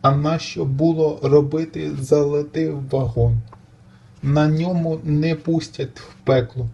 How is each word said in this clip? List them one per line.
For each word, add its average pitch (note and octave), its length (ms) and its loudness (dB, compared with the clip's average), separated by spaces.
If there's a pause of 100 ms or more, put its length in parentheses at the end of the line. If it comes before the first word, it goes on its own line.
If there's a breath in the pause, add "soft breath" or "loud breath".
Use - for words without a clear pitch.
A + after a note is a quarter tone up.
А C#3 140 4
нащо D#3 480 -2
було D3+ 580 0
робити D3+ 680 2 (100)
золотий D3 720 0 (200)
вагон? A#2 480 0 (840 soft breath)
На D3+ 260 2
ньому E3 560 -2
не D#3 300 0
пустять D#3 640 -4
в - 160 -20 (100)
пекло. B2 500 0